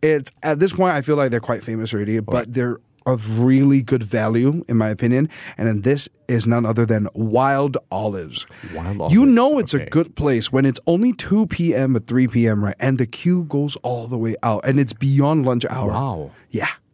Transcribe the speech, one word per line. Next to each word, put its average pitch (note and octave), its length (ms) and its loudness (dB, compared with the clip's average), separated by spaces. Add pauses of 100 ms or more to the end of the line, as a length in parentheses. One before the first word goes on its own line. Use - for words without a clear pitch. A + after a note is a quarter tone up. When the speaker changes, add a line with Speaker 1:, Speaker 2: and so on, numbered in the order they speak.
Speaker 1:
It's, D#3 300 0 (100)
at D3+ 180 -2
this F3+ 140 2
point, F#3 220 2
I C#3+ 60 0
feel D3 140 0
like C#3 160 2
they're A#2 80 0
quite A2+ 240 -6
famous A2+ 300 -6
already, G#2+ 260 0
but A2 140 -6
Speaker 2:
Right. A#2+ 200 -2
Speaker 1:
they're B2 240 -2 (280)
of A2 380 0
really C3+ 380 6
good B2 200 0
value, A#2 680 0
in A#2+ 80 2
my G#2+ 100 2
opinion. B2 400 0 (300)
And A2 100 -2
then G#2+ 140 -2
this C#3 260 0 (220)
is A#2 180 0
none A#2+ 180 2
other A2+ 200 2
than G#2+ 280 0
Wild C3 640 0 (160)
Olives. F#2 540 -8 (280)
Speaker 2:
Wild E2+ 380 -4
Speaker 1:
You G3+ 100 8
Speaker 2:
Olives, C4+ 140 6
Speaker 1:
know C4+ 240 4
it's D#3+ 160 -2
Speaker 2:
okay. C3+ 80 0
Speaker 1:
a - 60 -12
good E3 260 0
place C3+ 380 0
when C3+ 120 4
it's C3 220 0
only G3+ 240 2
two G#3+ 360 0
P E3 280 -2
M C3 220 2
or - 20 2
three B2+ 280 0
P A#2 200 2
M, G#2 160 0
right? G2+ 160 -2
And C3+ 180 0
the B2+ 80 2
queue F3 380 -2
goes C#3+ 400 -4
all A#2+ 240 -6
the B2 100 -6
way A2+ 240 -2
out, A2 220 0
and C3+ 160 2
it's C3 140 0
beyond C#3 520 2
lunch B2 240 0
hour. A#2 200 -4
Speaker 2:
Wow. G#2+ 420 -4 (180)
Speaker 1:
Yeah. - 200 -4 (240)